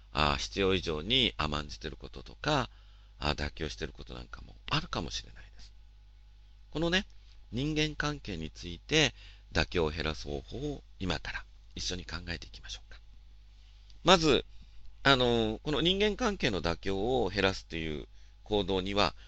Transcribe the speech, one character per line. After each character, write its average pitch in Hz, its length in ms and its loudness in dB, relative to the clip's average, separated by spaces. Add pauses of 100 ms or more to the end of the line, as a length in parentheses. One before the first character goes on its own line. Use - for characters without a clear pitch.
(120)
あ 73 220 4
ー、 - 40 0
必 - 220 -4
要 95 160 4
以 90 60 2
上 80 200 -2
に 117 360 2
甘 76 240 2
ん 73 80 -8
じ - 100 -10
て 78 100 -8
る 71 80 -8
こ 69 120 -12
と 65 140 -12
と 60 120 -16
か、 139 340 0 (480)
あ 73 140 0
ー、 71 40 0
妥 73 180 -4
協 78 160 -4
し - 60 -10
て 78 100 -6
る 69 80 -8
こ - 100 -14
と - 100 -14
な 62 80 -10
ん 60 60 -14
か - 140 -12
も - 140 -16 (140)
あ 147 100 0
る 175 80 -4
か - 140 -4
も - 100 -4
し - 120 -6
れ - 80 -16
な - 100 -16
い - 20 -16 (120)
で - 60 -14
す。 - 120 -16 (1000)
こ 151 80 -4
の 165 100 2
ね、 185 160 4 (460)
人 143 240 0
間 151 200 2
関 147 240 -2
係 101 180 -6
に 78 140 -4
つ - 160 -12
い 87 120 -8
て 143 340 4 (400)
妥 80 140 4
協 85 180 4
を 78 40 4
減 78 160 -2
ら 78 100 0
す 76 120 -8
方 73 140 -2
法 - 160 -8
を 143 260 -6 (160)
今 87 200 0
か - 120 -6
ら - 120 -6 (320)
一 - 80 -6
緒 92 120 -4
に 90 100 -8
考 87 120 -6 (120)
え 85 80 -2
て - 100 -14
い - 40 -18
き - 100 -16
ま - 80 -12
し - 80 -8
ょ - 100 -18
う - 40 -16
か。 - 80 -14 (1040)
ま 180 140 10
ず、 156 280 6 (580)
あ 139 120 8
の 117 400 4
ー、 - 80 -6
こ 151 80 -2
の 131 100 2
人 180 180 4
間 208 160 2
関 208 220 0
係 147 120 2
の 92 120 2
妥 82 160 2
協 107 460 2
を 92 60 2
減 98 140 2
ら 95 100 6
す - 120 -10
と - 100 -8
い 80 240 -2
う 60 80 -10 (360)
行 104 200 4
動 95 180 2
に 98 120 -2
は、 101 220 4 (120)